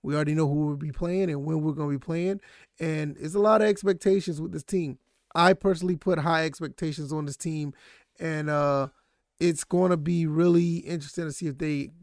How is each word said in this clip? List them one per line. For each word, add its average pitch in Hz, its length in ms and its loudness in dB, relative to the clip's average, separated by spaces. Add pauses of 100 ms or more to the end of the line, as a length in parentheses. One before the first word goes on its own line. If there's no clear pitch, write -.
We 139 140 -4
already 151 180 0
know 156 140 2
who 147 180 2
we'll 147 120 -2
be 151 140 -6
playing 180 380 0
and 143 160 -4
when 156 160 0
we're 156 120 0
gonna 147 180 -2
be 143 80 -2
playing. 175 420 -4 (380)
And 156 400 -4
it's 160 160 -8
a 202 40 2
lot 214 220 6
of 214 60 4
expectations 190 720 0
with 170 100 -6
this 156 120 -8
team. 165 340 -2 (380)
I 175 180 6
personally 180 420 0
put 175 220 0
high 160 280 2
expectations 151 680 -6
on 151 120 -4
this 139 120 -10
team, 151 380 -6 (440)
and, 151 300 -4
uh, 143 380 2 (520)
it's 165 240 0
gonna 180 340 2
be 165 280 0
really 170 520 4
interesting 165 480 -8
to 151 60 -6
see 170 140 -8
if 143 140 -6
they 147 320 -4 (120)